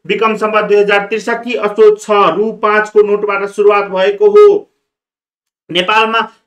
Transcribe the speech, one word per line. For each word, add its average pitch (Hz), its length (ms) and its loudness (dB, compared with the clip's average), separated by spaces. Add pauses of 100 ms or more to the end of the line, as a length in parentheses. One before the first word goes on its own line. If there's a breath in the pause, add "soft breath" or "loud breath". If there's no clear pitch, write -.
विक्रम 208 280 -2
सम्वत 214 280 -2
दुई 202 140 0
हजार 202 280 0
त्रिसाठी, 233 480 -8
असोज 208 480 2
छ, - 80 -16
रु 202 420 0
पाँचको 208 500 0
नोटबाट 202 440 -2
सुरुवात 202 380 0
भएको 202 460 0
हो। 208 400 4 (1000)
नेपालमा 220 600 -2 (160 loud breath)